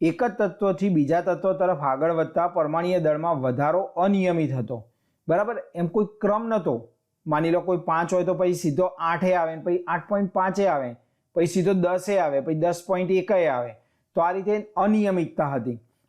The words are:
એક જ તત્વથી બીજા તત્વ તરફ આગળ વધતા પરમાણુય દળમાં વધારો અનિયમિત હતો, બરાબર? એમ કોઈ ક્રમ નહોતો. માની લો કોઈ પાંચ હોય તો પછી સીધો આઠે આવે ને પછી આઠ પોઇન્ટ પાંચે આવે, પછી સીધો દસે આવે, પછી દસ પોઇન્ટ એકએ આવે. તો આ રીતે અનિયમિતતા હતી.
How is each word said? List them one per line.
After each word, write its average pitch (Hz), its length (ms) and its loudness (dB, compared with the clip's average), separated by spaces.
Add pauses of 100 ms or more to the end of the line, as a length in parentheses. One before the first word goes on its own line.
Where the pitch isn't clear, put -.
એક 170 220 0
જ 233 80 2
તત્વથી 196 580 0
બીજા 160 320 2
તત્વ 185 320 0
તરફ 180 280 0
આગળ 139 300 0
વધતા 165 360 0
પરમાણુય 175 520 0
દળમાં 156 420 0
વધારો 143 400 0
અનિયમિત 180 680 0
હતો, 117 360 -6 (400)
બરાબર? 208 360 0 (120)
એમ 170 120 -2
કોઈ 208 180 0 (160)
ક્રમ 214 260 0
નહોતો. 160 420 -2 (380)
માની 156 240 0
લો 175 100 2
કોઈ 180 160 0
પાંચ 170 360 -2
હોય 180 100 2
તો 180 100 -2
પછી 180 200 0
સીધો 170 320 0
આઠે 170 500 0
આવે 160 200 0
ને 156 60 -12
પછી 180 260 -2
આઠ 170 220 -4
પોઇન્ટ 202 220 0
પાંચે 190 360 0
આવે, 135 280 -2 (380)
પછી 170 120 4
સીધો 185 280 2
દસે 185 460 0
આવે, 143 220 2
પછી 160 140 -2
દસ 170 320 0
પોઇન્ટ 180 240 0
એકએ 185 360 2
આવે. 123 280 -2 (400)
તો 160 60 2
આ 175 100 2
રીતે 208 460 -2
અનિયમિતતા 185 720 2
હતી. 120 300 -4 (300)